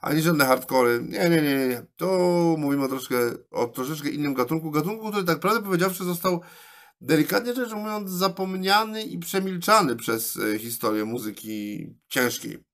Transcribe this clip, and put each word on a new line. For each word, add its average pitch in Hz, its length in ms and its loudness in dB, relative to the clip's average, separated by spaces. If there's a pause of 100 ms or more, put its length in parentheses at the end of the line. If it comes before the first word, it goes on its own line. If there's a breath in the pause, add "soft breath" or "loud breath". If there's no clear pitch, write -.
ani 151 220 0
żadne 156 220 4
hardcore'y. 127 640 2
Nie, 180 220 0
nie, 160 120 6
nie, 139 160 2
nie, 131 100 2
nie. 120 180 -4 (100)
Tu 170 120 -2 (500)
mówimy 143 260 0
o 131 40 -2
troszkę, 131 280 -4 (340)
o 120 160 -2
troszeczkę 143 420 -6
innym 143 260 -2
gatunku. 156 360 -2
Gatunku, 202 380 -2
który 202 160 -2
tak 170 160 2
prawdę 214 220 2
powiedziawszy 185 420 0
został 180 360 -2 (600 loud breath)
delikatnie 170 540 2
rzecz 240 180 -4
ujmując 214 380 -6
zapomniany 190 920 0
i 180 160 -8
przemilczany 190 760 2
przez, 113 400 -2
e, 104 220 0
historię 110 460 -2
muzyki 107 840 -8 (220)
ciężkiej. - 640 -2